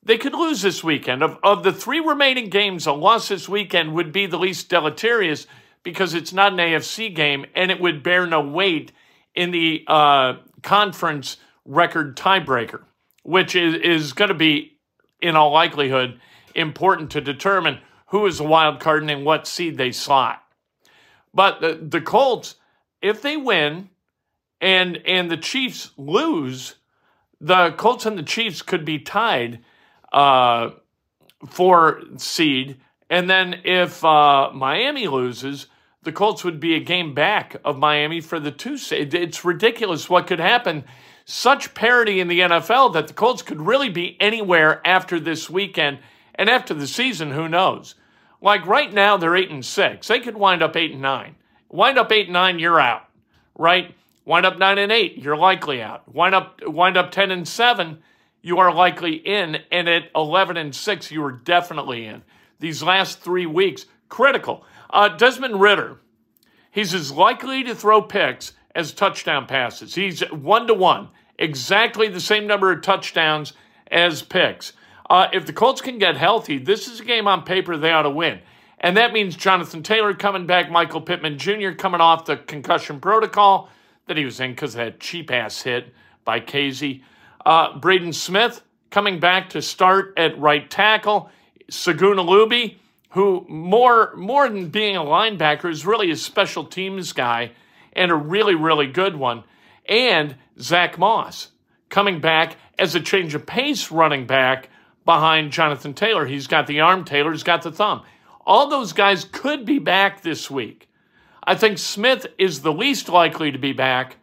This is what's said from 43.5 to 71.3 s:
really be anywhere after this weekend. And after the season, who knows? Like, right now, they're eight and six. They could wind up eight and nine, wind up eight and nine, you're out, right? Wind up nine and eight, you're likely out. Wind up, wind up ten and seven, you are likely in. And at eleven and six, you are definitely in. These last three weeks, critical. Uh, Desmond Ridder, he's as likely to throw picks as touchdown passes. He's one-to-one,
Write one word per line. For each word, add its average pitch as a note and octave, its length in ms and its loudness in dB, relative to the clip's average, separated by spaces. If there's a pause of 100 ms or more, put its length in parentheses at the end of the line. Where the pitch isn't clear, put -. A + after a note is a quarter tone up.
really B3 280 0
be F3 320 -8
anywhere F3+ 640 2
after F3+ 320 2
this D#3 300 -6
weekend. D#3 500 -4 (360)
And G3+ 160 0
after B3 240 0
the C#3+ 120 -6
season, D#3+ 440 -6
who D#3+ 180 -6
knows? E3 460 -2 (480)
Like, F#3+ 240 2
right A3 260 2
now, G3+ 240 4
they're E3+ 180 0
eight F#3 160 0
and C3+ 140 -12
six. - 440 -2
They B3 120 2
could A#3 160 -12
wind F#3+ 260 2
up D#3 140 0
eight D#3+ 160 -2
and C3+ 80 -14
nine, B2+ 360 -4 (340)
wind B3 280 2
up A3 140 2
eight G#3 140 2
and F3 80 -10
nine, F3+ 240 2
you're E3 200 2
out, A#2+ 300 0 (480)
right? F3+ 380 2 (320)
Wind E3+ 180 2
up F#3 140 0
nine G3 180 2
and G3+ 160 0
eight, G#3 240 0
you're C#3+ 200 -4
likely D#3 440 2
out. - 340 -14
Wind F3+ 200 2
up, - 320 -2
wind F3+ 320 2
up F3+ 120 0
ten G3 200 0
and F3+ 180 -6
seven, G3 540 0 (400)
you F3 160 -2
are F3+ 160 6
likely F3 400 2
in. E3+ 480 -4 (100)
And F3 160 0
at E3+ 260 0
eleven E3+ 440 0
and D3 160 -8
six, - 360 -6
you D3+ 140 -6
are C3+ 80 -6
definitely C#3 720 -2
in. G#2+ 180 -16 (360)
These D3+ 240 -8
last F3+ 400 0
three F3+ 240 -2
weeks, D#3+ 400 -2 (240)
critical. A#3+ 560 0 (240)
Uh, G#3 180 4
Desmond A#3 520 0
Ridder, E3+ 380 2 (720)
he's G3 240 -4
as D3 160 -4
likely B3 540 2
to A#3+ 100 -6
throw G#3+ 280 4
picks D#3+ 500 -4 (220)
as D#3 180 -6
touchdown D#3+ 540 -2
passes. A#2+ 480 -6
He's F#3 260 -4 (100)
one-to-one, F3+ 800 2 (300)